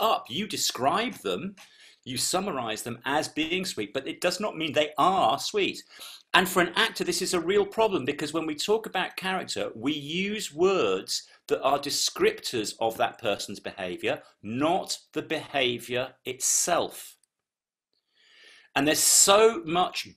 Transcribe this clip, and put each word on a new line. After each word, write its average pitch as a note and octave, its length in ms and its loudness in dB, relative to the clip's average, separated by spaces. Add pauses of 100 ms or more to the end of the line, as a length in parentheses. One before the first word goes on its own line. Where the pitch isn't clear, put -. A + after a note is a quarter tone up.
up. A3 300 2
You F#3 160 -4
describe E3+ 720 0
them, E3 380 -4 (480)
you B2 140 -8
summarize C3 640 -2
them A#2+ 220 -8
as D3 240 0
being F3 380 -2
sweet, G#2+ 260 -6
but C3+ 160 -4
it - 140 -8
does F3+ 180 0
not G#3 160 -4
mean D#3+ 160 -4
they D3+ 240 0
are D3 420 4
sweet. - 460 -4 (480)
And F#3 160 4
for F#3 140 4
an F3 140 2
actor, G#3 280 0
this F3+ 160 0
is F3+ 140 -2
a F3 60 2
real G3 260 2
problem G3 400 0
because D3 260 -4
when D#3+ 140 -2
we D3+ 80 -4
talk G#3+ 320 0
about F#3 300 -4
character, F3 580 -4
we B2 180 -2
use F3 640 -4
words C#3+ 680 2 (240)
that C#3+ 120 0
are C3+ 180 2
descriptors - 1000 -2
of A2+ 160 0
that A2 240 -2
person's G2+ 400 -4
behavior, F#2+ 640 -6 (200)
not C#3+ 540 -2 (160)
the D#3 80 -2
behavior B2+ 920 -2 (100)
itself. - 920 0 (1600)
And C#3 140 4
there's D#3 100 2
so G#3 680 8
much E3+ 500 0